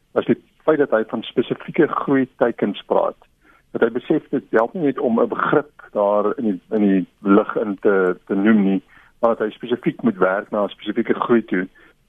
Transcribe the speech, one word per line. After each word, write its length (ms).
was 100
die 120
feit 140
dat 120
hy 180
van 140
spesifieke 680
groeiteikens 1000
praat. 300
Dat 80
hy 80
besef 420
dit 200
help 240
nie 100
net 140
om 200
'n 100
begrip 440
daar 460
in 60
die, 160
in 120
die 240
lug 340
in 240
te, 360
te 80
noem 280
nie, 200
maar 160
dat 20
hy 120
spesifiek 520
moet 160
werk 320
na 140
'n 40
spesifieke 460
groei 300
toe. 220